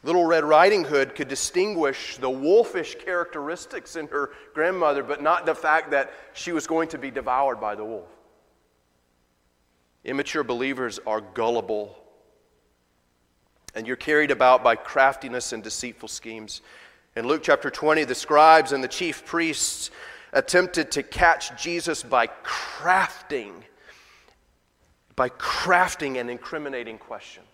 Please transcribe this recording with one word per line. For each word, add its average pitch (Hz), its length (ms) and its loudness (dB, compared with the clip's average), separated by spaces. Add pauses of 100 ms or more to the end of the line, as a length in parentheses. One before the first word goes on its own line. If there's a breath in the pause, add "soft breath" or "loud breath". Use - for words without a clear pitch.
Little 170 240 2
Red 160 200 2
Riding 170 400 6
Hood 135 280 0
could 143 140 -6
distinguish 165 880 -2
the 131 120 -4
wolfish 165 680 2
characteristics 170 1000 -8
in 151 100 -10
her 143 240 -4 (220 loud breath)
grandmother, 156 500 0
but 139 180 -6
not 170 240 2
the 160 80 2
fact 156 380 0
that 139 200 0 (220 loud breath)
she - 200 -8
was 151 120 -4
going 160 240 -2
to 160 80 -10
be 139 140 -10
devoured 127 480 -2
by 104 160 -6
the 107 80 -10
wolf. 107 260 -12 (2000)
Immature 139 400 -4
believers 127 540 -4
are 110 200 -4
gullible, 107 800 -4 (1700)
and 113 100 -8
you're 123 120 -6
carried 151 340 0
about 127 320 6
by 113 140 4
craftiness 131 720 0
and 110 100 -8
deceitful 110 460 -12
schemes. 110 540 -14 (560 loud breath)
In 117 100 -4
Luke 151 160 0
chapter 143 260 2
twenty, 156 360 2
the 123 100 -4
scribes 156 560 8
and 135 100 0
the 127 60 -4
chief - 380 -6
priests - 680 -4 (400 loud breath)
attempted 180 640 0
to 139 100 -2
catch - 580 0
Jesus 170 420 -6
by 120 240 2
crafting, 135 1400 -4 (1500 soft breath)
by 127 100 0
crafting 175 920 0
an 120 80 -8
incriminating 123 680 -10
question. - 460 -18 (100)